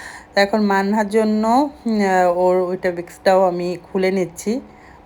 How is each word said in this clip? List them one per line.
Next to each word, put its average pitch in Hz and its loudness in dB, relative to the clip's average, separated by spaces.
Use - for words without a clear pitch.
তো 202 2
এখন 202 0
মান্নার 202 0
জন্য, 220 0
উম, 220 -2
ওর 180 0
Weetabix-টাও 185 0
আমি 175 -4
খুলে 190 -2
নিচ্ছি, 196 -4